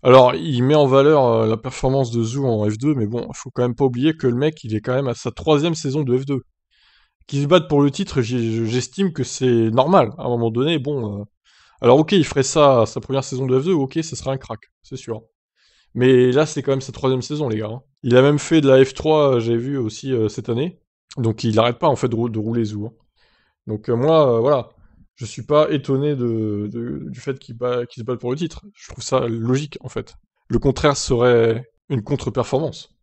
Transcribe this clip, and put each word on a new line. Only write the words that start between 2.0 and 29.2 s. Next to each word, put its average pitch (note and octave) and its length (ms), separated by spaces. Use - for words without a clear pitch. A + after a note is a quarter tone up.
de A#2 120
Zou C3 240
en G#2+ 240
F G#2+ 80
deux, C#3+ 160
mais A#2 120
bon, A#2+ 280
faut - 160
quand - 100
même B2 140
pas C#3 100
oublier C3+ 320
que D3 100
le A#2+ 80
mec, D3 300
il G#2+ 100
est G#2+ 60
quand B2+ 140
même C3+ 140
à A#2+ 60
sa - 160
troisième D#3 440
saison D3+ 280
de B2+ 140
F C3+ 80
deux. C3+ 160
Qu'il C#3 160
se C#3+ 40
batte E3+ 220
pour C#3+ 140
le C#3+ 80
titre, D#3+ 320
j'y-, A2+ 440
j'estime B2+ 460
que C3+ 120
c'est A#2 460
normal. C3+ 460
À - 80
un C3 60
moment A#2 200
donné, C#3+ 280
bon, B2 420
euh... G2+ 40
Alors B2 160
ok, D#3+ 140
il F3 120
ferait - 180
ça C#3 380
à G#2+ 60
sa - 160
première C3+ 220
saison C3 200
de B2+ 160
F D3 60
deux, F#3+ 80
ok, C#3 280
ça D3 140
serait - 140
un C3+ 80
crack, - 340
c'est - 140
sûr. A2 240
Mais B2+ 400
là, D3+ 140
c'est D3+ 160
quand C#3 100
même C3+ 80
sa C3 120
troisième C3 280
saison, D3 300
les G#2+ 80
gars, G#2+ 120
hein. A#2+ 120
Il B2 140
a B2+ 60
même D3 160
fait D#3+ 240
de C3+ 80
la C3 120
F C3 120
trois, D3 400
euh, A#2+ 60
j'ai A#2 180
vu C3+ 180
aussi, B2+ 380
euh, A2 160
cette - 180
année. C3+ 320
Donc A2+ 260
il A2 140
arrête A#2 200
pas, E3 100
en C3+ 80
fait, C3 120
de A#2+ 80
rou-, A#2 140
de A2 80
rouler A2+ 260
Zou, G#2 220
hein. A2+ 60
Donc, G#2+ 240
euh, A#2 60
moi, C#3 400
euh, A2+ 40
voilà, C3 300
je A#2+ 100
suis A#2 160
pas D3 280
étonné C#3 460
de, A2 560
de, A#2+ 380
du A#2+ 100
fait C3+ 180
qu'il - 160
ba-, B2 300
qu'il - 160
se A2 60
batte B2 140
pour B2 100
le C#3+ 80
titre. F3 260
Je - 140
trouve - 160
ça C3 240